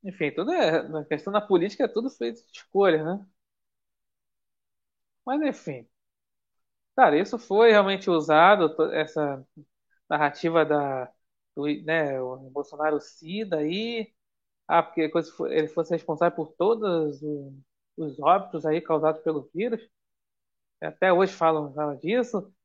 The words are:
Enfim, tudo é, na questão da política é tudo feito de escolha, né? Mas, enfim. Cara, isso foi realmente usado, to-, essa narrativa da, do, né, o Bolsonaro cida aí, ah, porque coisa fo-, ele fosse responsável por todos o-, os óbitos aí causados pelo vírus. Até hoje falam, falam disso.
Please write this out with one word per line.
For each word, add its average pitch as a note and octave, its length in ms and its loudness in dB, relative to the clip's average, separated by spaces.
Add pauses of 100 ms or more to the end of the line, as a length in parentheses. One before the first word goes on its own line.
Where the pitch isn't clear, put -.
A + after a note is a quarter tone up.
Enfim, F3 280 -4
tudo G#3+ 200 -4
é, F3+ 360 0
na D#3 160 -8
questão D#3 280 -6
da G#3 80 0
política G3+ 440 0
é A3+ 40 -2
tudo A#3 220 -4
feito A#3 360 -8
de - 120 -20
escolha, F3+ 460 2
né? F#3+ 220 -6 (2000)
Mas, C4+ 180 -2
enfim. D3 460 -6 (1080)
Cara, E3+ 220 6
isso G#3 200 -2
foi A3+ 320 6
realmente G3 400 4
usado, D#3+ 680 6
to-, D#3 160 0
essa C#3+ 540 -4 (600)
narrativa D3+ 560 0
da, C#3 420 -2 (500)
do, C#3+ 100 -4 (180)
né, D3+ 360 -2
o C3 300 -10
Bolsonaro D3 500 -4
cida F3+ 580 -8
aí, G#3 540 -4 (560)
ah, E3+ 140 4
porque D#3+ 280 -2
coisa E3 220 -4
fo-, - 160 -6
ele D#3 200 0
fosse D#3+ 240 -4
responsável E3+ 440 -2
por D#3 180 -8
todos F3 680 0
o-, C#3+ 320 -8 (420)
os D3 240 -8
óbitos E3+ 460 0
aí D#3 140 0
causados D#3 420 0
pelo D3+ 320 -4
vírus. A3 260 -4 (1000)
Até E3+ 320 0
hoje F#3 200 2
falam, D#3 420 0
falam D3 240 -4
disso. A3 540 -4 (120)